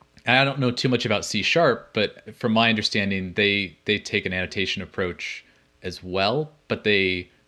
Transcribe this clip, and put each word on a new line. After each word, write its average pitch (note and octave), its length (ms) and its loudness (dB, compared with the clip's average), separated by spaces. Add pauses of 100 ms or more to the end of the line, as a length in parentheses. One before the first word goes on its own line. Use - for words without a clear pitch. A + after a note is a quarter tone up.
(240)
And B2 120 4
I C3+ 80 4
don't C#3 140 -4
know B2+ 120 2
too B2 180 -2
much A#2+ 160 0
about G#2+ 200 0
C G2+ 180 -2
sharp, D#3 520 2
but - 400 -4
from A2+ 180 -2
my A2+ 180 6
understanding, G2 640 -2
they, G2+ 500 0
they G#2 140 0
take G2+ 280 -4
an F#2 60 -4
annotation F#2 500 -4
approach - 600 -8 (380)
as F2+ 200 -10
well, G2+ 500 -2 (160)
but A2+ 160 -4
they F#2+ 440 2 (200)